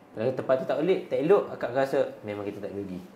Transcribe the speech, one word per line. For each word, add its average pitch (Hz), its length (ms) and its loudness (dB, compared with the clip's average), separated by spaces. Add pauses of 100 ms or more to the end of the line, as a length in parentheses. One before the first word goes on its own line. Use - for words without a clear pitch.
(120)
Kalau 120 220 0
tempat 127 220 2
tu 131 100 0
tak 131 140 0
elok, 180 280 2
tak 127 140 0
elok, 185 300 6
akak 127 180 -6
akan 127 100 0
rasa 135 200 2 (220)
memang 104 220 -6
kita 101 160 -6
tak 95 120 -8
rugi. 92 280 -6 (160)